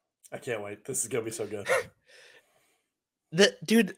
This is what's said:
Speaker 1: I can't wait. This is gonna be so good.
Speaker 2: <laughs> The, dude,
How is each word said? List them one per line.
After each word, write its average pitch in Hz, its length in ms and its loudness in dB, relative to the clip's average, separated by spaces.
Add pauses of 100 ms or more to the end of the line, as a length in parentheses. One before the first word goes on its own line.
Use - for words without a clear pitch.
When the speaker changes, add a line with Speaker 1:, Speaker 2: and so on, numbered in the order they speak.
(320)
Speaker 1:
I 123 60 -12
can't 110 240 -6
wait. 101 240 -12
This - 160 -4
is 110 60 -6
gonna 113 160 -4
be 113 60 -6
so 107 160 -6
good. 101 260 -8
Speaker 2:
<laughs> - 60 2 (1500)
The, 185 320 6
dude, 214 340 4